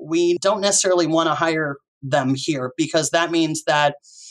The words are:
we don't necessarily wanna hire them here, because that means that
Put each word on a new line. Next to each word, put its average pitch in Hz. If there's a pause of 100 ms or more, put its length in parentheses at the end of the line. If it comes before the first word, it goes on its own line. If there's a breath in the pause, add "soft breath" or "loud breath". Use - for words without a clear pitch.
we 175
don't 202
necessarily 185
wanna 160
hire 156 (240)
them 135
here, 131
because 156
that 170
means 160
that 147 (360 loud breath)